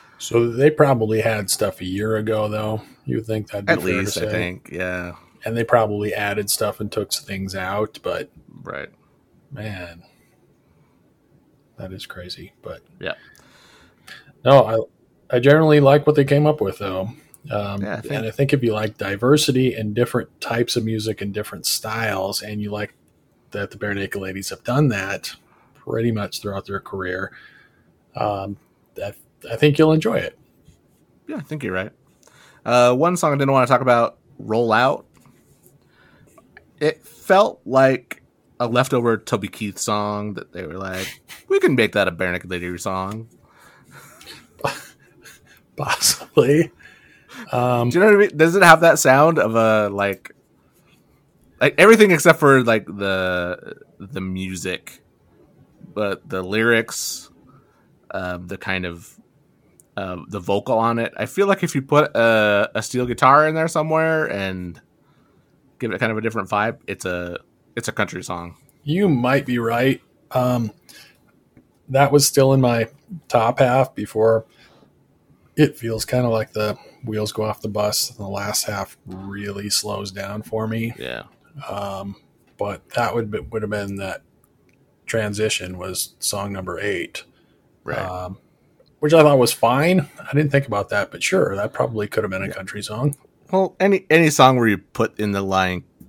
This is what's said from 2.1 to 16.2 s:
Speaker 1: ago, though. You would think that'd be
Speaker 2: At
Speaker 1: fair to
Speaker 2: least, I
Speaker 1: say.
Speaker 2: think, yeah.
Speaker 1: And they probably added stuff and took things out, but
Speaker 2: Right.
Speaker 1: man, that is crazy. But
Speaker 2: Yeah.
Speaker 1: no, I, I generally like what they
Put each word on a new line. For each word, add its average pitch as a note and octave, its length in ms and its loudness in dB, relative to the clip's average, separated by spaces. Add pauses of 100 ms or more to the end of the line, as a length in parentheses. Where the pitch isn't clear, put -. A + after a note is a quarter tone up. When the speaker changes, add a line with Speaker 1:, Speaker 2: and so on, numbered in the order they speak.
Speaker 1:
ago, G#2+ 300 -2
though. G#2+ 340 -4 (240)
You B2 120 -4
would A2+ 80 -6
think A2 240 -4
that'd G2+ 160 -8
be E3 80 2
Speaker 2:
At - 80 0
Speaker 1:
fair F2+ 60 -4
to F#2 120 0
Speaker 2:
least, G2 180 -6
I - 40 -4
Speaker 1:
say. - 100 -4
Speaker 2:
think, F2+ 400 -6
yeah. F2+ 420 -8 (320)
Speaker 1:
And A#2 120 -6
they A#2 60 -2
probably G#2 500 0
added G2+ 380 -4
stuff G#2 280 -4
and G#2 120 -8
took G2+ 220 -6
things F#2+ 420 -8
out, G2 480 -6
but - 260 -6 (340)
Speaker 2:
Right. - 260 -12 (640)
Speaker 1:
man, F2+ 500 -14 (1800)
that F#2+ 160 -12
is - 140 -14
crazy. F2+ 460 -16 (100)
But - 180 -14 (180)
Speaker 2:
Yeah. - 140 -8 (1300)
Speaker 1:
no, A2+ 460 6 (420)
I, B2+ 60 2
I - 20 2
generally D3+ 400 6
like C#3+ 280 6
what D3 80 4
they C#3 100 4